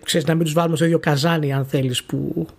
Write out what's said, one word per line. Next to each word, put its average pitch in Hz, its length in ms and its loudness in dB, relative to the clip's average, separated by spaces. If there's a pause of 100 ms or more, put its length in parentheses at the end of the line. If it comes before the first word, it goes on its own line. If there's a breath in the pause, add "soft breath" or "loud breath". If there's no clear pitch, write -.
ξέρεις, 160 240 -2
να 165 80 2
μην 170 80 0
τους 151 100 -2
βάλουμε 165 220 2
στο 151 100 2
ίδιο 165 140 4
καζάνι, 151 540 0
αν 135 120 0
θέλεις, 131 380 -2
που, 143 440 -4 (100)